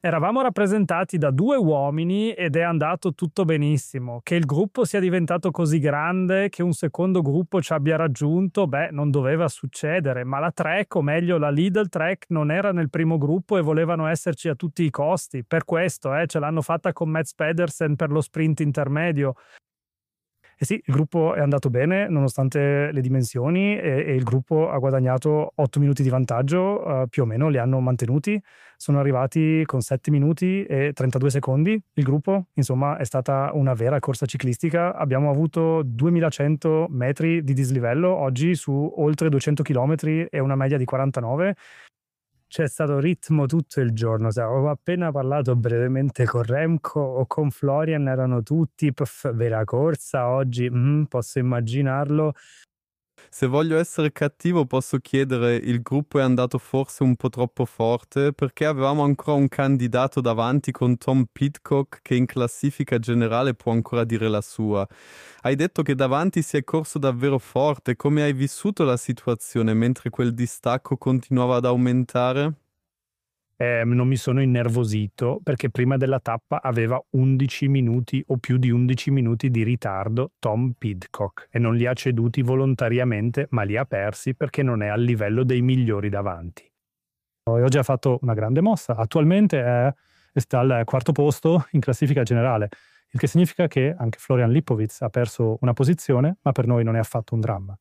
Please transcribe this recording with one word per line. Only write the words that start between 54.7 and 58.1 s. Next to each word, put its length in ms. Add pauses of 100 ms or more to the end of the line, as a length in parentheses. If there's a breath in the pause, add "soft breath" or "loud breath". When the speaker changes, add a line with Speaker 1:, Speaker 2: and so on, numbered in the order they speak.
Speaker 2:
chiedere, 580
il 260
gruppo 380
è 20
andato 380
forse 440
un 120
po' 140
troppo 360
forte? 680